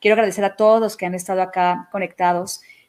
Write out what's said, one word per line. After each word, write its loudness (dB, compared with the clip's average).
quiero 4
agradecer 0
a -4
todos 2
que -8
han -6
estado -4
acá -2
conectados -4